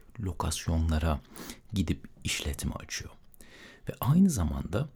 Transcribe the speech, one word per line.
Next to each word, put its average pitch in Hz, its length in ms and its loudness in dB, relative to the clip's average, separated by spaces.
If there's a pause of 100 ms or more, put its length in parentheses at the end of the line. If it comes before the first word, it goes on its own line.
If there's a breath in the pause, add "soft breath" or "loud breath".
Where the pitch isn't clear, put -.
(200)
lokasyonlara 80 1040 0 (520 loud breath)
gidip 92 340 -2 (160)
işletme - 500 -2
açıyor. - 380 -10 (800 loud breath)
Ve - 120 -4
aynı 180 280 8
zamanda 80 680 0